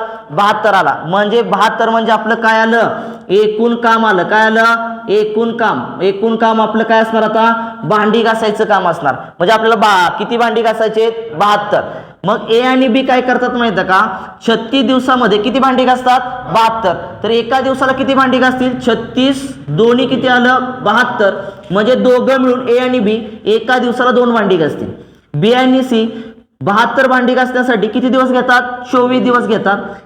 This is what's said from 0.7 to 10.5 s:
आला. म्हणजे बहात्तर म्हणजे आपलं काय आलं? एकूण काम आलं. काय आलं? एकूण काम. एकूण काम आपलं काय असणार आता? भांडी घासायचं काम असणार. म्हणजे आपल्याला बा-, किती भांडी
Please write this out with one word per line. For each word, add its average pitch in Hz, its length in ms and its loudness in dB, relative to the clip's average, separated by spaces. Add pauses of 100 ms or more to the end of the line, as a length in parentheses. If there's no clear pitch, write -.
आला. 151 220 2 (100)
म्हणजे 208 360 0
बहात्तर 220 480 0
म्हणजे 226 220 0
आपलं 220 240 0
काय 220 240 2
आलं? 226 300 2 (400)
एकूण 214 460 2
काम 226 300 2
आलं. 185 180 2
काय 214 220 2
आलं? 226 520 0 (120)
एकूण 214 480 0
काम. 180 440 -4
एकूण 196 340 0
काम 220 260 2
आपलं 220 220 0
काय 226 180 2
असणार 226 220 0
आता? 226 500 0 (100)
भांडी 214 380 0
घासायचं 220 440 -2
काम 190 220 0
असणार. 143 280 -2 (220)
म्हणजे 180 160 2
आपल्याला 220 220 2
बा-, 196 440 2
किती 226 180 -4
भांडी 226 240 0